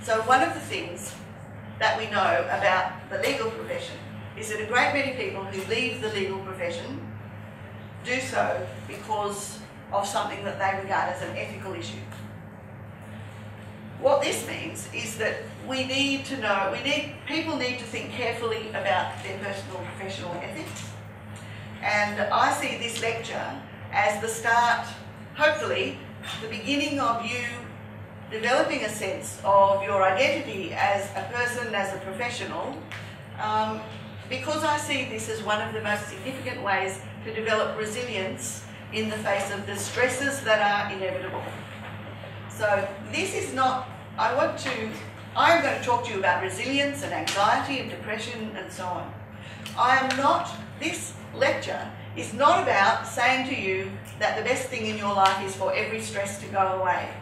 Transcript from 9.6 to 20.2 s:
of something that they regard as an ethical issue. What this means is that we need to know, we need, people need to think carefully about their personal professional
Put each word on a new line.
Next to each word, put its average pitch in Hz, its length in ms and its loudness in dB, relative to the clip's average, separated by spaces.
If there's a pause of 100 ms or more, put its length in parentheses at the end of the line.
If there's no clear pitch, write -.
of 202 140 2
something 202 380 -2
that 196 160 -4
they 190 200 2
regard 196 300 0
as - 140 -4
an 165 120 -6
ethical - 380 -6
issue. - 240 -6 (2000)
What 285 220 6
this - 260 0
means - 460 -8
is - 240 -6
that - 200 0 (280)
we 262 200 -2
need 277 400 2
to 269 120 -6
know, 196 360 2
we - 100 -6
need, 285 320 0 (100)
people 320 300 -2
need 247 240 -2
to - 60 -10
think 220 260 -6
carefully 233 580 -2
about 196 540 0
their 196 160 -6
personal 196 400 -6 (160)
professional 190 380 -6 (100)